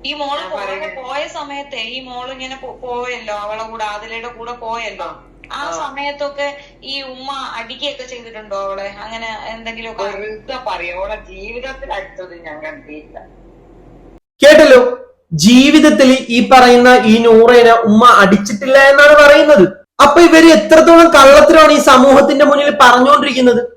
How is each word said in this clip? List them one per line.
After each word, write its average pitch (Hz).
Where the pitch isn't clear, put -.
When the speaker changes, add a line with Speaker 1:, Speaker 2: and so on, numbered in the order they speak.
Speaker 1:
ഈ 277
മോള് 294
Speaker 2:
ഞാൻ -
Speaker 1:
പുറകെ 294
Speaker 2:
പറയുന്നത് 294
Speaker 1:
പോയ 285
സമയത്തെ 285
ഈ 233
മോള് 254
ഇങ്ങനെ 262
പോ-, 240
പോയല്ലോ, 240
അവളെ 214
കൂടെ, 220
ആദിലയുടെ 226
കൂടെ 233
പോയല്ലോ, 226
ആ 285
Speaker 2:
ആ. 339
Speaker 1:
സമയത്തൊക്കെ 285
ഈ 277
ഉമ്മ 262
അടിക്കുകയൊക്കെ 254
ചെയ്തിട്ടുണ്ടോ 226
അവളെ? 196
അങ്ങനെ 226
എന്തെങ്കിലുമൊക്കെ? 226
Speaker 2:
വെറുതെ 214
പറയും, 175
അവളെ 202
ജീവിതത്തിൽ 226
അടിച്ചത് 180
ഞാൻ 151
കണ്ടിട്ടില്ല. 151
Speaker 3:
കേട്ടല്ലോ, 285
ജീവിതത്തിൽ 254
ഈ 240
പറയുന്ന 247
ഈ 220
നൂറേനെ 233
ഉമ്മ 226
അടിച്ചിട്ടില്ല 202
എന്നാണ് 285
പറയുന്നത്. 294
അപ്പൊ 294
ഇവര് 330
എത്രത്തോളം 320
കള്ളത്തരമാണ് 294
ഈ 285
സമൂഹത്തിന്റെ 277
മുന്നിൽ 285
പറഞ്ഞുകൊണ്ടിരിക്കുന്നത്. 247